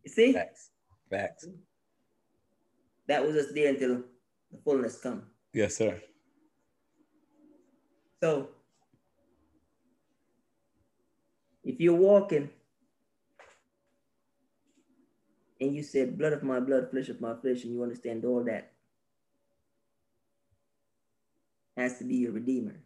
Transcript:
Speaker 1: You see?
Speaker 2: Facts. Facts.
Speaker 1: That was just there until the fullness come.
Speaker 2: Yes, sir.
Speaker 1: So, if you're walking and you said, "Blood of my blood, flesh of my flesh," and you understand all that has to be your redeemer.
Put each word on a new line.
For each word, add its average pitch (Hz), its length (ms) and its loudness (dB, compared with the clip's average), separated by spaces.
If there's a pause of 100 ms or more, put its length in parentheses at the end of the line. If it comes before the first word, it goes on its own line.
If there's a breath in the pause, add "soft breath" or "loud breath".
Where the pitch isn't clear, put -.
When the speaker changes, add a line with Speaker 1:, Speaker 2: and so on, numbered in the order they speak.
Speaker 1:
You - 80 -18
see? 240 220 6
Speaker 2:
Facts. - 360 -4 (400)
Facts. 98 380 -6 (1600)
Speaker 1:
That 139 180 0
was 151 100 0
just 139 180 0
there 147 160 2
until 123 340 0 (480)
the - 120 -20
fullness 131 360 0
come. 113 240 -8 (300)
Speaker 2:
Yes, 101 240 0
sir. 104 240 0 (2250)
Speaker 1:
So, 156 280 0 (3250)
if - 160 -8
you're 170 160 6
walking 185 540 6 (3000)
and 139 160 -2
you 147 80 -8
said, 135 340 -2
"Blood 151 160 0
of 143 100 -4
my 131 180 -2
blood, 131 280 0
flesh 131 200 -6
of 123 120 -12
my 117 140 -6
flesh," 123 280 -2
and 120 100 -8
you 120 100 -4
understand 117 420 -8
all 123 200 0
that 110 260 -6 (3000)
has 127 220 -4
to - 80 -12
be 131 100 -2
your 120 160 0
redeemer. 113 440 -2 (100)